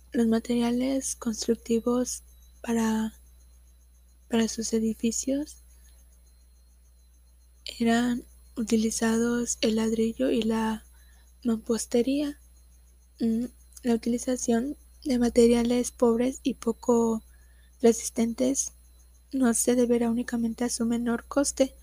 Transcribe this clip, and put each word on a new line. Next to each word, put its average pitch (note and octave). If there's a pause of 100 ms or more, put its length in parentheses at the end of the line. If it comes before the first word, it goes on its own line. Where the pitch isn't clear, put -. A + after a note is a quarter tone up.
(120)
los A#3
materiales A#3+
constructivos A#3 (380)
para, A3 (1160)
para A3+
sus A3
edificios A3+ (2250)
eran A#3+ (320)
utilizados A3+
el A3
ladrillo A3+
y B3+
la A3 (600)
mampostería. A#3+ (800)
Mm, A3+ (380)
la A#3
utilización A#3+ (280)
de B3+
materiales A#3+
pobres A#3+
y B3
poco A3+ (580)
resistentes A#3 (580)
no C4
se B3
deberá A#3
únicamente A#3
a B3
su -
menor A#3
coste, C4+